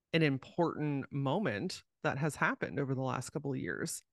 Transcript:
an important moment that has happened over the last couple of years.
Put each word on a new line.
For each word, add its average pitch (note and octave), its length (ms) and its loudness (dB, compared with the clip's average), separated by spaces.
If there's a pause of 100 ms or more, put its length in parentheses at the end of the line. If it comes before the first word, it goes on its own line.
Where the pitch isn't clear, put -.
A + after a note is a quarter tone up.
(140)
an E3 80 4
important D3 920 2
moment C#3 720 0 (200)
that D3 140 0
has D3 180 0
happened - 440 0
over C3+ 140 0
the B2+ 80 0
last B2+ 280 -2
couple C#3+ 220 -4
of C3 60 -2
years. A2 440 -4 (120)